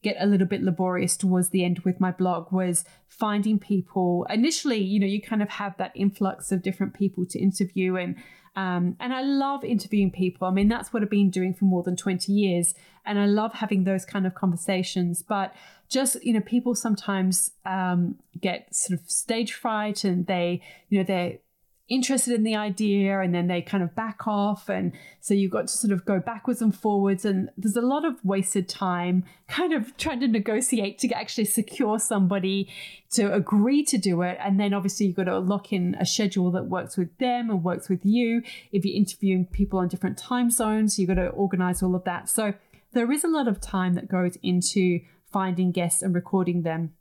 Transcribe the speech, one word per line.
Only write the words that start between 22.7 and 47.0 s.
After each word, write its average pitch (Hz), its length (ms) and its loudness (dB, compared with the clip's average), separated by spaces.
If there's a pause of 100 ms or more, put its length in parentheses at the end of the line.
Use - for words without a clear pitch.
and 185 120 0
then 175 140 0
they 175 160 0
kind 190 200 -2
of 170 120 -4
back 220 320 -6
off. 208 420 -2
And 185 240 -2 (280)
so - 140 0
you've 196 180 2
got - 160 -2
to - 80 -4
sort 202 160 0
of 180 120 -2
go 196 140 0
backwards 233 420 -4
and 220 140 0
forwards. 196 500 0
And 196 320 0
there's 202 200 0
a 240 40 0
lot 277 240 0
of 269 200 -4
wasted 190 440 0
time 180 560 0 (240)
kind 320 240 0
of 240 240 -4
trying 269 240 -4
to 269 80 2
negotiate 214 720 0
to 240 120 0
actually 247 320 -2
secure 214 560 0
somebody 196 680 0 (440)
to 202 200 2
agree 220 520 4
to 269 140 0
do 180 240 2
it. 180 180 -2
And 196 180 2
then 202 160 2
obviously 196 320 0
you've 180 100 0
got 190 80 0
to 185 140 0
lock 185 340 -2
in 180 280 0
a 175 60 2
schedule 185 460 0
that 185 120 -2
works 180 320 -6
with 175 220 -2
them 240 320 0
and 185 120 0
works 175 260 -2
with 185 160 -2
you. 233 380 2 (300)
If 185 120 0
you're 196 120 -2
interviewing 190 500 2
people 196 320 0
on 180 100 2
different 185 300 -4
time 247 320 0
zones, 214 480 0
you've 185 100 2
got 190 60 2
to 180 140 2
organize 180 540 0
all 185 120 2
of 180 100 -2
that. 175 240 -4
So 208 260 -2 (380)
there 240 200 2
is 302 100 0
a 349 60 0
lot 302 180 2
of 202 140 0
time 185 340 0
that - 140 -4
goes 180 340 0
into 180 580 2 (300)
finding 185 400 0
guests 175 320 -2
and 185 120 0
recording 175 480 0
them. 165 380 -2